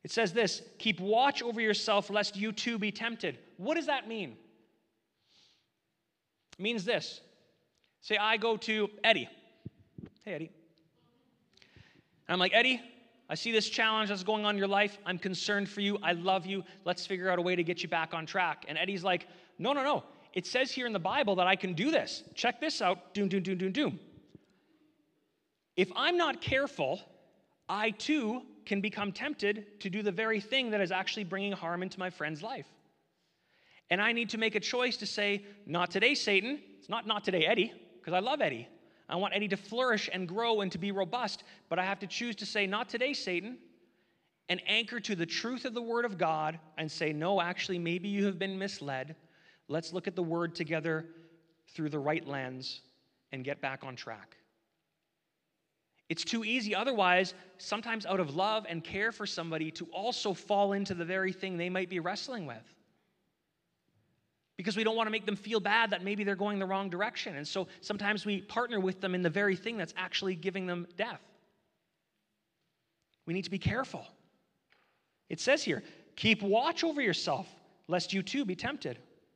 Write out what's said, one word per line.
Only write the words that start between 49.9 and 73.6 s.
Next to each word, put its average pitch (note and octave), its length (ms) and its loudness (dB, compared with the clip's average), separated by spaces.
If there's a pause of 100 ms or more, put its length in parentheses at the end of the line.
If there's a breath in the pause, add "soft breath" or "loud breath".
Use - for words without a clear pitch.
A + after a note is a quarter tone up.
look F3 140 -4
at F#3 80 -4
the F3+ 80 0
Word E3+ 320 0
together D#3+ 580 -2 (560 loud breath)
through D#3 200 -4
the D3 100 -2
right D3 260 0
lens C3 580 -8 (500)
and C3 100 -8
get C#3 180 -6
back C3+ 220 -6
on B2+ 140 -10
track." G#2+ 400 -14 (1700)
It's D#3+ 160 -4
too A3+ 200 -2
easy G#3+ 300 0
otherwise, F#3+ 600 4 (240 loud breath)
sometimes A3 460 -4
out F#3+ 140 0
of D3 160 0
love G#3 340 0
and E3 140 -6
care G#3 300 -2
for G#3 140 -8
somebody, D#3+ 440 -4
to E3 220 -10
also G#3 420 -2
fall G3+ 380 2
into G3 200 0
the E3+ 120 -2
very F#3+ 280 0
thing F#3 240 -6
they F3 140 -2
might F#3 180 -2
be F3+ 120 -4
wrestling G3 460 -4
with. A2+ 280 -12 (1800)
Because F#3+ 200 -2
we A3 60 2
don't A3 140 4
wanna A3 140 2
make A3 140 -2
them G#3 120 0
feel G#3 240 0
bad G#3+ 300 4
that F3+ 120 0
maybe G#3 220 0
they're G3+ 100 2
going G3+ 240 0
the F#3+ 80 0
wrong G3 240 0
direction. F3 460 -4
And D3 100 -6
so F#3+ 220 -4 (120)
sometimes G#3 460 -2
we G3 160 0
partner A#3 380 -2
with F#3 200 0
them F#3 140 0
in F3+ 80 0
the E3+ 80 4
very G3 240 2
thing A3 220 -4
that's E3+ 200 -6
actually F#3 380 -2
giving F#3 320 -4
them F3 300 -4
death. G#3 280 -6 (2000)
We E3 80 -4
need F#3 120 0
to - 60 -8
be G3 100 -2